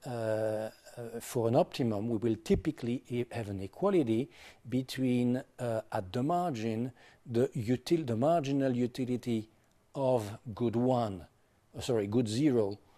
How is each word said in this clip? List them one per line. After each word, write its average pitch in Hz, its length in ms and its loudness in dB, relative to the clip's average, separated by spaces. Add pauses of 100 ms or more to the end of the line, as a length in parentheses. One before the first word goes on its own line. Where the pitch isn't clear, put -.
uh, 135 40 -8
uh, 110 1120 -4
for 117 260 0
an 117 80 4
optimum, 117 540 0
we 113 80 0
will 110 260 0
typically 139 640 -2
ha-, 123 220 -2
have 113 180 -6
an 98 120 -6
equality 135 680 2 (380)
between, 127 760 0 (180)
uh, 113 220 -2 (100)
at 98 200 -4
the 123 100 -2
margin, 127 720 -2 (340)
the 123 300 2
util-, 131 500 0
the 117 120 -2
marginal 139 580 2
utility 120 760 -2 (460)
of 123 420 0 (160)
good 113 220 0
one, 117 500 0 (520)
uh, 123 40 -10
sorry, 110 260 2
good 113 200 2
zero, 113 500 2 (200)